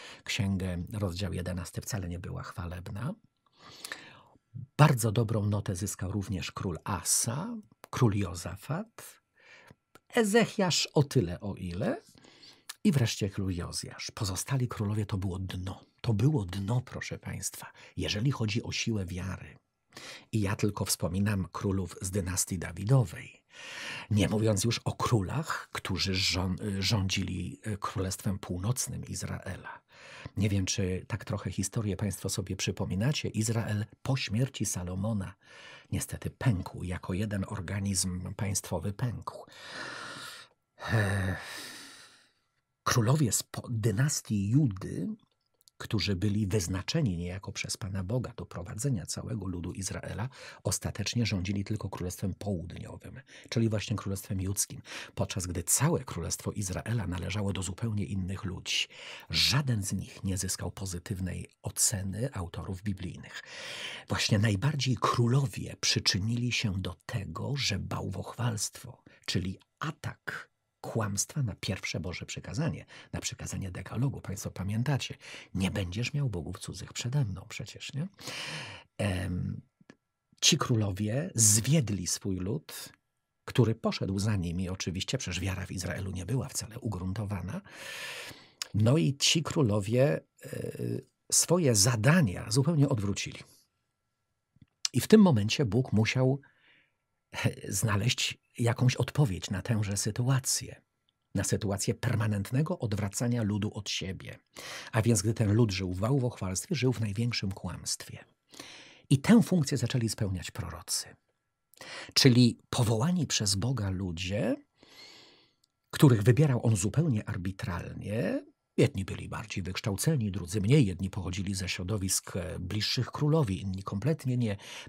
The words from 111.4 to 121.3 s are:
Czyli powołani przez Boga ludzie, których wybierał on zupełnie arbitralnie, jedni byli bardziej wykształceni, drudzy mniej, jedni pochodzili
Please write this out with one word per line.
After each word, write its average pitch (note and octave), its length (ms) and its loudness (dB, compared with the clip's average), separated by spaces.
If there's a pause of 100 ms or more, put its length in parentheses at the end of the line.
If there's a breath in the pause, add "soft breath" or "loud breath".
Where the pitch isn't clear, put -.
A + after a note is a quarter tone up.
Czyli A#2+ 440 10 (120)
powołani B2+ 560 2
przez G#2 280 0
Boga G2+ 360 0
ludzie, F#2+ 640 -2 (1300 loud breath)
których B2 320 8
wybierał B2+ 440 6
on A2+ 100 6
zupełnie G#2+ 520 2
arbitralnie, G2 1160 -4 (320)
jedni G2 280 4
byli - 240 -6
bardziej - 340 -6
wykształceni, G#2 680 0
drudzy F2+ 300 -4
mniej, A#2 260 6
jedni F#2 240 -2
pochodzili F#2+ 440 -4